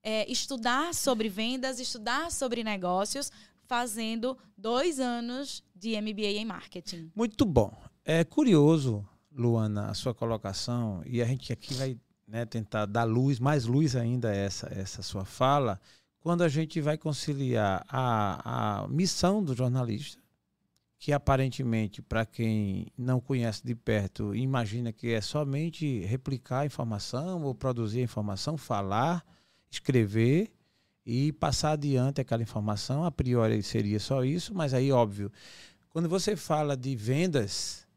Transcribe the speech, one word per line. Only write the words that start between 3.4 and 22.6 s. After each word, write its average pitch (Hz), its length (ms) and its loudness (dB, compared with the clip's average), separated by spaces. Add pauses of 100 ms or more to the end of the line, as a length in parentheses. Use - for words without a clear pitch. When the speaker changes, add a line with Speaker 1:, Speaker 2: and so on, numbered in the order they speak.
Speaker 1:
fazendo 233 720 -2 (200)
dois 262 440 0
anos 247 600 -4 (140)
de 220 200 -4
M 214 180 -4
B 208 120 -4
A 202 60 0
em 208 140 -4
marketing. 170 680 -12
Speaker 2:
Muito 226 300 0
bom. 127 340 4 (280)
É 165 180 4
curioso, 147 840 6 (240)
Luana, 110 600 2
a 104 40 -4
sua 120 200 -4
colocação, 110 920 -4
e 120 160 -2
a 117 40 2
gente 127 260 -4
aqui - 220 -8
vai, 131 240 -4 (280)
né, 113 200 -6
tentar 107 400 -4
dar 104 180 0
luz, 123 340 2
mais 135 280 2
luz 131 320 2
ainda 117 320 0
a 104 40 2
essa, 98 400 -4
essa 95 280 -8
sua 95 240 -8
fala, 127 520 2 (480)
quando 170 180 2
a 170 60 4
gente 156 320 -2
vai 151 160 0
conciliar 127 920 0
a, 110 920 0
a 98 60 -6
missão 185 560 2
do 135 120 -2
jornalista, 123 640 -2 (760)
que - 160 -2
aparentemente, 131 880 0
pra 113 240 -2
quem 107 640 -2 (100)